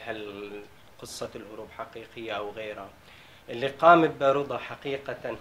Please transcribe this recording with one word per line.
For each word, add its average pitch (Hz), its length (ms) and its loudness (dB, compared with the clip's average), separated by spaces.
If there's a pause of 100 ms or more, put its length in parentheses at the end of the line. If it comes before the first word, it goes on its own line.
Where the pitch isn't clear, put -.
هل 104 460 -8 (480)
قصة - 360 -10
الهروب 107 320 -12 (100)
حقيقية 113 540 -10
أو 104 200 -4
غيرها، 104 380 -10 (600)
اللي 120 180 -2
قام 165 520 8
برضا 139 380 2
حقيقة 123 840 -8